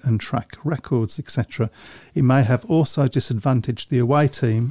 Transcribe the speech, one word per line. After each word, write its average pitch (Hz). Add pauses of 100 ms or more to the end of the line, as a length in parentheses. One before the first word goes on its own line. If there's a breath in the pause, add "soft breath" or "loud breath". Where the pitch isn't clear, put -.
and 110
track -
records, 131
et -
cetera. - (440 loud breath)
It 147
may 131
have 123
also 151
disadvantaged 123
the 131
away 139
team, 117